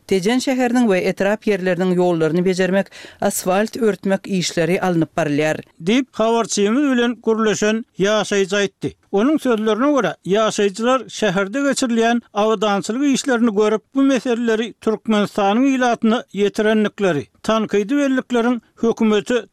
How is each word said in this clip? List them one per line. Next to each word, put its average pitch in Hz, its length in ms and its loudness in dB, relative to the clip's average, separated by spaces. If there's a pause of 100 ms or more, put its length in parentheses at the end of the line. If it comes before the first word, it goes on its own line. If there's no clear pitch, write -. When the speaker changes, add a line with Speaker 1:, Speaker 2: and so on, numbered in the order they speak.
Speaker 1:
Tejen 202 320 0
şäheriniň 254 460 0
we 190 120 4
etrap 196 500 -2
ýerleriniň 185 480 0
ýollaryny 175 500 2
bejermek, 185 460 0 (300)
asfalt 196 560 -2
örtmek 196 500 -2
işleri 175 540 -2
alınıp 165 360 0
barylýar. 151 440 0 (240)
Speaker 2:
Diýip 247 260 0
habarçymyz 226 800 0
bilen 240 340 0
gürleşen 220 600 0 (140)
ýaşaýjy 196 560 0
aýtdy. 196 380 -4 (180)
Onun 254 260 2
sözlerine 220 540 0
göre 220 240 0 (100)
ýaşaýjylar 214 840 0
şäherde 202 580 -2
geçirilýän 233 540 0 (120)
awdançylyk 214 840 0
işlerini 233 400 0
görüp, 214 260 2 (140)
bu 269 60 2
meseleleri 233 720 0
Türkmenistanyň 208 920 0 (100)
ilatyna 233 480 0 (100)
ýetirenlikleri, 202 920 0 (160)
tankydy 214 540 -2
bellikleriň 247 640 -2 (140)
hökümeti 220 580 0 (200)